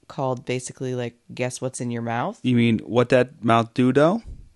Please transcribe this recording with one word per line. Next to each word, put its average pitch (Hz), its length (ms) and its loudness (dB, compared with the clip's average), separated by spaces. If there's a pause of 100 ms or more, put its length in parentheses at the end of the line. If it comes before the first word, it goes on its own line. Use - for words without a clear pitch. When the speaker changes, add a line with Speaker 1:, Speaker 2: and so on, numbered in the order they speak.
Speaker 1:
called 127 380 -6
basically, 127 500 -6
like, 120 200 -6 (180)
Guess 123 260 -6
What's 131 220 -8
in 120 100 -6
Your 117 100 -6
Mouth? 120 400 -4
Speaker 2:
You 127 140 2
mean 117 300 4
What 120 240 2
Dat 127 340 2
Mouth 117 300 2
Do, 127 180 2
Doe? 165 320 2 (320)